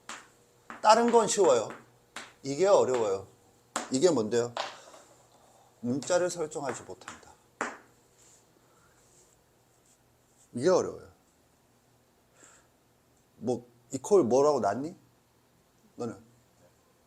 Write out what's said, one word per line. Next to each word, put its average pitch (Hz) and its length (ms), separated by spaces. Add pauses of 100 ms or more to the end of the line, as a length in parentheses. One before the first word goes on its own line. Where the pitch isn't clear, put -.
(800)
다른 226 300
건 226 160
쉬워요. 127 420 (720)
이게 143 240
어려워요. 117 580 (640)
이게 143 220
뭔데요? 117 420 (1300)
문자를 170 500
설정하지 151 540
못한다. - 500 (3250)
이게 123 180
어려워요. 90 380 (2250)
뭐, 117 280 (260)
이퀄 175 320
뭐라고 135 360
났니? 120 360 (1000)
너는? 117 260 (840)